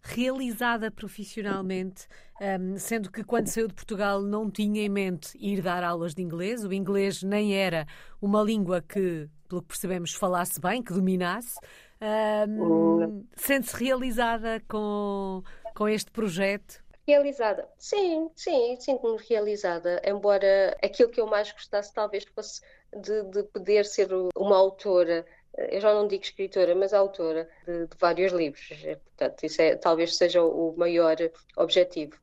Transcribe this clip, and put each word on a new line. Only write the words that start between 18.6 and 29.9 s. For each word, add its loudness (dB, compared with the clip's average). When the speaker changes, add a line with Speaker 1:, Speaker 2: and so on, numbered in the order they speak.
Speaker 2:
sinto-me 0
realizada, 0
embora 4
aquilo 4
que -4
eu 0
mais 0
gostasse -6
talvez -4
fosse -12
de, -4
de -4
poder 2
ser 0
o-, 0
uma 4
autora, 4
eu -2
já 4
não 2
digo -4
escritora, 0
mas 0
autora 0
de, -6
de -16
vários 2
livros. -2
É, -8
portanto, -6
isso -2
é, 6
talvez 2